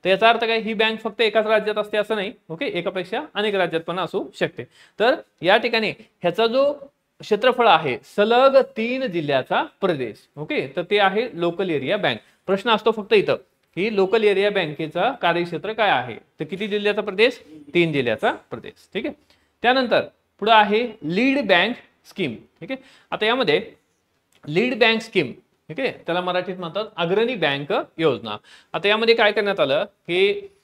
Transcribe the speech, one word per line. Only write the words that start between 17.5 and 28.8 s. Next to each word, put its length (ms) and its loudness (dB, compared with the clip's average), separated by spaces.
तीन 180 4
जिल्ह्याचा 400 0
प्रदेश. 440 -16
ठीक 120 -6
आहे, 80 -6
त्यानंतर 380 2
पुढे 100 4
आहे 300 6
लीड 420 0
बँक 300 2
स्कीम. 300 -6
ठीक 100 -14
आहे, 100 -10
आता 160 -2
यामध्ये 340 2
लीड 340 0
बँक 240 4
स्कीम, 300 -2
ठीक 120 -10
आहे, 100 -2
त्याला 140 -2
मराठीत 380 -4
म्हणतात 260 -6
अग्रणी 380 0
बँक 380 -2
योजना. 380 0
आता 140 -2